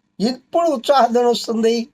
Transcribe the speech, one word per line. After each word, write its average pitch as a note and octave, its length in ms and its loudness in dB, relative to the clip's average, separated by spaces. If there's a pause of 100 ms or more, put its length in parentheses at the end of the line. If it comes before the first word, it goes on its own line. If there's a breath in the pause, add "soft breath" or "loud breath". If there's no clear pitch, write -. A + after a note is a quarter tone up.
(200)
ఎప్పుడు C4 480 -2
ఉత్సాహధ్వని B3 580 2
వస్తుంది? A3+ 680 -2